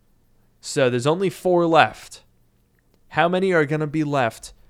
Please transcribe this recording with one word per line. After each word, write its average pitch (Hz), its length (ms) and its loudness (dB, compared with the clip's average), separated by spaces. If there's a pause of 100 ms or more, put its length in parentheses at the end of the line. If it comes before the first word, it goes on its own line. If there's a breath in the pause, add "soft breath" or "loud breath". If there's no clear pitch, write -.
(600)
So 131 300 0
there's 123 160 -2
only 175 240 0
four 175 360 0
left. 143 560 0 (880)
How 160 180 2
many 185 240 0
are 156 120 4
gonna 156 220 -4
be 151 180 -4
left 139 480 -4 (180)